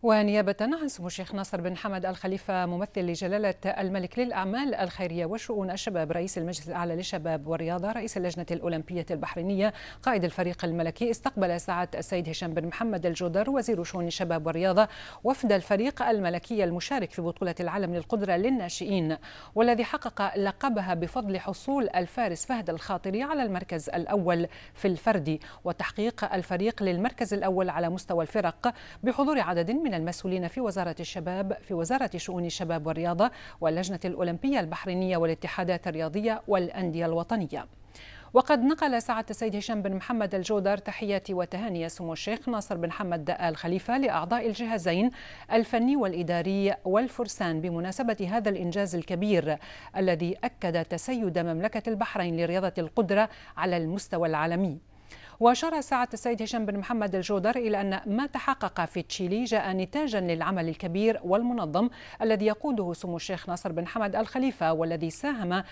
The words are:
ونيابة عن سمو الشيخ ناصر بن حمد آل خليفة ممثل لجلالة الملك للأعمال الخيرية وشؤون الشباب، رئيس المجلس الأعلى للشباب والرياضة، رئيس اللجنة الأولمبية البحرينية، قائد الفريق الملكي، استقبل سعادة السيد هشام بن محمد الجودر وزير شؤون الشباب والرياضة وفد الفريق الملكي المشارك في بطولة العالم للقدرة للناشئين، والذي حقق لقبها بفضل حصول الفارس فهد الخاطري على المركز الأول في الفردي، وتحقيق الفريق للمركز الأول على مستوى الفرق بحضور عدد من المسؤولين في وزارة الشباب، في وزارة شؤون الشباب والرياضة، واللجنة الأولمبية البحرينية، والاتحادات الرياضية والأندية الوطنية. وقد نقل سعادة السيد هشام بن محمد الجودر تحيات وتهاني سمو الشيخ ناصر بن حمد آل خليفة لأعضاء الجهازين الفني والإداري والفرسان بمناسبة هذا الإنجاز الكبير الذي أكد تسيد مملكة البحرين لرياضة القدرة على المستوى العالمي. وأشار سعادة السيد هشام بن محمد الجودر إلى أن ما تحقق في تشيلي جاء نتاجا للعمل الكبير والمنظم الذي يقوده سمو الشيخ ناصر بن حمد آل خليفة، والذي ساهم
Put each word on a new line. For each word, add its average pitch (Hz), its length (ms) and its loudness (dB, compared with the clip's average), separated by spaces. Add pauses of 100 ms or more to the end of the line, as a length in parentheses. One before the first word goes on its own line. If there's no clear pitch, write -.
ونيابة 208 580 6
عن 302 260 0
سمو 180 200 -6
الشيخ 185 280 -8
ناصر 190 260 -4
بن 180 160 -2
حمد 190 280 -4
آل 185 100 -2
خليفة 185 500 -2
ممثل 175 360 -2
لجلالة 185 520 0 (120)
الملك 190 540 -2
للأعمال 240 560 0
الخيرية 175 500 -2
وشؤون 202 460 -2
الشباب، 175 400 -2
رئيس 175 260 -2
المجلس 170 300 -4
الأعلى 175 280 -2
للشباب 160 520 -4
والرياضة، 170 440 -2
رئيس 226 260 -4
اللجنة 175 340 -2
الأولمبية 170 600 -2
البحرينية، 190 600 0 (300)
قائد 220 200 4
الفريق 175 420 -2
الملكي، 165 460 0
استقبل 190 500 0
سعادة 180 380 -2
السيد 170 300 -2
هشام 165 240 -4
بن 160 140 0
محمد 185 380 -2
الجودر 180 440 2
وزير 233 340 2
شؤون 175 240 -4
الشباب 165 400 -2
والرياضة 185 400 4 (360)
وفد 247 280 2
الفريق 208 520 2
الملكي 202 600 2
المشارك 175 480 -2
في - 100 -6
بطولة 170 380 -2
العالم 175 360 -2
للقدرة 196 380 0
للناشئين، 185 840 2 (380)
والذي 240 280 6
حقق 214 540 -2
لقبها 196 560 0
بفضل 190 460 -2
حصول 269 500 0
الفارس 185 560 0
فهد 220 240 -2
الخاطري 190 540 -2
على 294 200 0
المركز 180 460 -2
الأول 175 580 2 (260)
في - 140 0
الفردي، 160 540 2 (220)
وتحقيق 208 680 -2
الفريق 185 500 0
للمركز 196 500 0
الأول 190 360 2
على 165 200 0
مستوى 180 320 -2
الفرق 196 520 0 (300)
بحضور 269 360 2
عدد 170 320 2 (200)
من - 0 -
المسؤولين 175 560 -2
في 262 140 -4
وزارة 180 380 -2
الشباب، 185 580 -4 (100)
في 202 60 -4
وزارة 185 440 0
شؤون 180 280 -4
الشباب 165 420 -2
والرياضة، 170 440 2 (300)
واللجنة 175 440 0
الأولمبية 180 540 0
البحرينية، 185 580 0
والاتحادات 170 720 0
الرياضية 175 600 -2
والأندية 175 580 2
الوطنية. 165 600 -2 (680)
وقد 254 300 8
نقل 277 380 4
سعادة 226 280 -2
السيد 214 260 -2
هشام 208 260 -2
بن 196 140 0
محمد 208 400 0
الجودر 196 420 2
تحيات 202 540 -2
وتهاني 180 580 -2
سمو 165 240 -4
الشيخ 220 360 -4
ناصر 208 280 -2
بن 170 140 -2
حمد 170 380 -2
آل 165 280 0
خليفة 185 400 0
لأعضاء 226 500 2
الجهازين 214 640 2 (400)
الفني 226 440 4
والإداري 185 800 2 (120)
والفرسان 196 760 0
بمناسبة 185 720 -2
هذا 220 180 2
الإنجاز 180 460 0
الكبير 170 600 2 (400)
الذي 180 460 2
أكد 170 420 -2
تسيد 185 540 -2
مملكة 170 500 -2
البحرين 196 480 -2
لرياضة 175 400 0
القدرة 202 520 2 (280)
على 175 200 2
المستوى 170 500 0
العالمي. 160 500 2 (600)
وأشار 277 420 6
سعادة 247 320 0
السيد 233 280 -2
هشام 220 240 -2
بن 202 120 -2
محمد 202 380 0
الجودر 196 400 2
إلى 214 260 2
أن 190 240 0
ما 226 200 2
تحقق 233 600 0
في 175 160 -4
تشيلي 190 420 -2
جاء 208 280 2
نتاجا 208 480 0
للعمل 170 500 0
الكبير 190 540 2
والمنظم 208 640 2 (320)
الذي 220 240 4
يقوده 214 480 0
سمو 175 220 -6
الشيخ 175 340 -6
ناصر 180 220 -2
بن 170 160 -2
حمد 202 280 0
آل 220 120 2
خليفة، 254 460 2
والذي 165 360 0
ساهم 190 640 -2